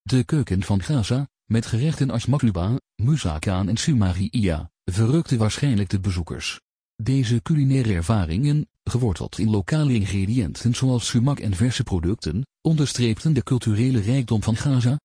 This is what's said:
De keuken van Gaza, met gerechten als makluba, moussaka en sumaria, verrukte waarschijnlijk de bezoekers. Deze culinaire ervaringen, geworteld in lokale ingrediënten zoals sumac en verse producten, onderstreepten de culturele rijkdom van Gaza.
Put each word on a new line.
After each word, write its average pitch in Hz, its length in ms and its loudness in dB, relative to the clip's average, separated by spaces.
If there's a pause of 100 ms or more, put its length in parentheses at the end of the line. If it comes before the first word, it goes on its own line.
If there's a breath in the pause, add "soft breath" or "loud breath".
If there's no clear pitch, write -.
De 127 220 0
keuken 107 400 0
van 98 180 0
Gaza, 135 460 0 (180)
met 110 200 0
gerechten 139 440 0
als 117 160 -4
makluba, 113 540 0 (160)
moussaka 98 680 0
en 110 120 0
sumaria, 92 920 0 (220)
verrukte 120 460 2
waarschijnlijk 107 520 0
de 101 100 0
bezoekers. 90 600 -4 (440)
Deze 120 380 2
culinaire 135 520 2
ervaringen, 104 720 0 (160)
geworteld 113 560 -4
in 110 100 0
lokale 127 440 0
ingrediënten 101 840 0
zoals 127 320 0
sumac 135 320 0
en 101 160 -2
verse 117 280 0
producten, 90 640 -2 (160)
onderstreepten 131 720 0
de 120 100 2
culturele 120 560 0
rijkdom 113 440 0
van 113 120 0
Gaza. 127 500 0